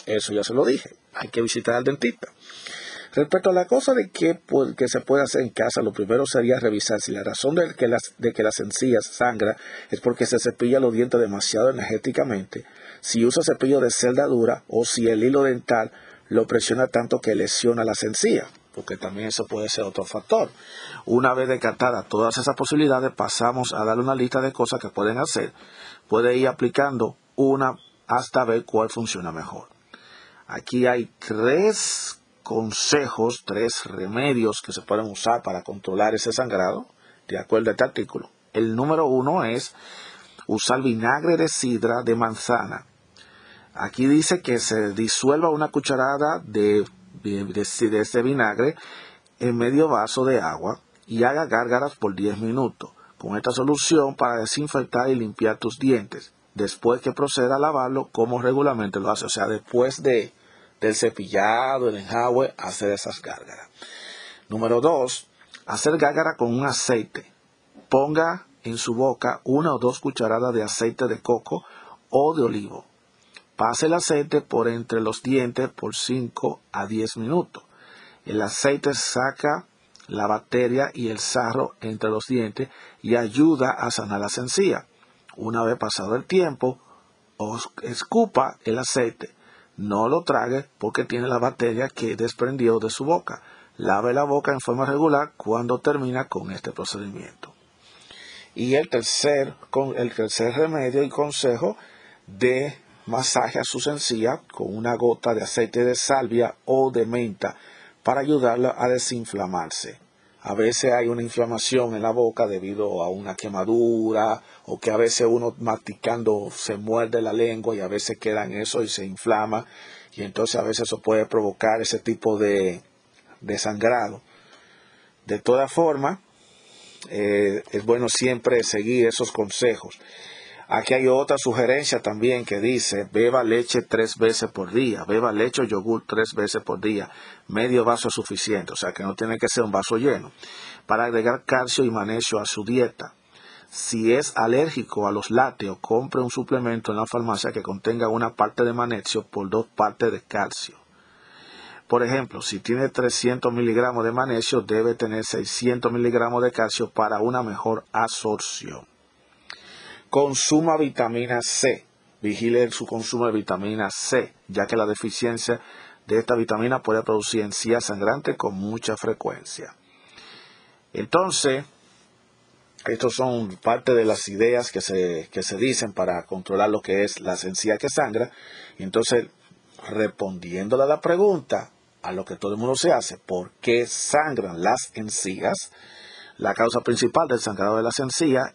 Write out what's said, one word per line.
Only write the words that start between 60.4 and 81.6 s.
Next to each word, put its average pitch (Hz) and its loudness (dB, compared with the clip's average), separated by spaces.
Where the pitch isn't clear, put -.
del 107 2
cepillado, 113 0
el 101 -2
enjuague, 120 0
hacer 101 -4
esas - -6
gárgaras. - -16
Número 113 2
dos, 135 2
hacer 151 0
gárgara 156 2
con 117 0
un 131 0
aceite. - -2
Ponga 156 2
en 117 -6
su 117 -2
boca 123 0
una 147 2
o 117 -2
dos 123 0
cucharadas 120 0
de 110 0
aceite 117 -2
de 113 -4
coco 120 -2
o 147 4
de 143 2
olivo. 104 -4
Pase 117 0
el 160 4
aceite 151 0
por 117 0
entre 117 -2
los 110 -2
dientes 127 0
por - -8
cinco - -4
a 101 -6
diez 110 -4
minutos. 147 -4
El 107 -2
aceite 139 0
saca 139 -2
la 101 -4
bacteria 123 0
y 120 -4
el 107 -4
sarro 123 -2